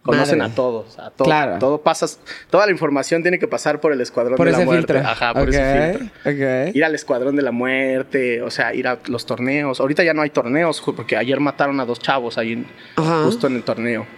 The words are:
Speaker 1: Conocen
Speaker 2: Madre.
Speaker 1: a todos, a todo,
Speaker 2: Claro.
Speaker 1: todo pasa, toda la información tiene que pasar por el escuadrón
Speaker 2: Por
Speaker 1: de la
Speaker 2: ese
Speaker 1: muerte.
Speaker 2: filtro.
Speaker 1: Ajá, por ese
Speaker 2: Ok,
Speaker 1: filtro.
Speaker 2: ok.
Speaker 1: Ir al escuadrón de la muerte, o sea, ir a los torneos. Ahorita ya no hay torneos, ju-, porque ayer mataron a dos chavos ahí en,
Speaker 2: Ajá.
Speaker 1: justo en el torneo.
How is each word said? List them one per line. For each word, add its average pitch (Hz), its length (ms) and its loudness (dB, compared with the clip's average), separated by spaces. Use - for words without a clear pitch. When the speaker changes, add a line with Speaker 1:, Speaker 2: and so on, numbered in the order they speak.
Speaker 1:
Conocen 143 380 2
Speaker 2:
Madre. 117 140 -2
Speaker 1:
a - 20 -12
todos, 117 460 -4
a 110 100 -16
todo, - 160 0
Speaker 2:
Claro. 143 320 2
Speaker 1:
todo 139 240 0
pasa, 160 240 2
toda 185 160 6
la 202 60 4
información 151 500 0
tiene 175 160 2
que 156 100 -2
pasar 147 320 -2
por 160 120 2
el 131 80 0
escuadrón 123 360 0
Speaker 2:
Por 170 100 4
Speaker 1:
de 170 60 4
la - 60 2
Speaker 2:
ese 180 60 4
Speaker 1:
muerte. 160 300 2
Speaker 2:
filtro. 135 160 2
Speaker 1:
Ajá, 117 240 0
por 135 160 2
ese 139 100 4
Speaker 2:
Ok, 220 60 -4
Speaker 1:
filtro. 139 720 -2
Speaker 2:
ok. 226 60 -2
Speaker 1:
Ir 165 80 4
al 156 100 0
escuadrón 139 420 -2
de 143 60 2
la 131 80 0
muerte, 131 880 0
o 117 100 -6
sea, 117 240 -2
ir 127 120 -2
a 123 120 -2
los 120 180 -6
torneos. 131 540 -2
Ahorita 151 240 2
ya 160 100 2
no 151 80 0
hay 147 80 -2
torneos, 147 500 0
ju-, 127 140 -4
porque 120 220 -4
ayer 127 240 0
mataron 143 400 0
a 131 40 -2
dos 120 140 -6
chavos 123 400 -2
ahí 113 140 -2
en, 120 140 -6
Speaker 2:
Ajá. 160 280 2
Speaker 1:
justo 190 240 0
en 131 80 0
el 113 80 -6
torneo. 113 420 -4